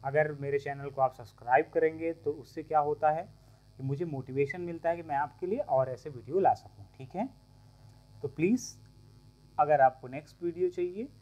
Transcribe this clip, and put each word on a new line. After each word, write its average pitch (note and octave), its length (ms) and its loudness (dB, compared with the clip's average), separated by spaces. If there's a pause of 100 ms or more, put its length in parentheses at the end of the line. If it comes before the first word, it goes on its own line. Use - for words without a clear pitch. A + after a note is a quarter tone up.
अगर D3+ 280 0
मेरे C#3 260 -4
चैनल C#3+ 320 -8
को C#3+ 100 -6
आप C3 140 2
सब्सक्राइब B2+ 600 0
करेंगे, D#3+ 380 0
तो D#3 200 -4
उससे D#3 300 -10
क्या D#3 160 2
होता D3 320 2
है E3 180 -4 (480)
कि C3+ 60 -14
मुझे C#3 220 -2
motivation C#3 560 -2
मिलता E3+ 300 -4
है E3+ 60 0
कि E3+ 60 -12
मैं D#3 140 -6
आपके D3 300 -4
लिए G#3 120 -2
और C3 300 2
ऐसे A#2+ 220 -10
video B2 300 -2
ला C3+ 140 6
सकूँ, - 320 -14 (120)
ठीक - 160 -16
है। A3 140 -2 (920)
तो C#3+ 60 -4
please, F#3+ 480 0 (840)
अगर D3+ 220 6
आपको C3 280 4
next C3+ 340 -14
video E3+ 260 0
चाहिए F3+ 400 -4 (140)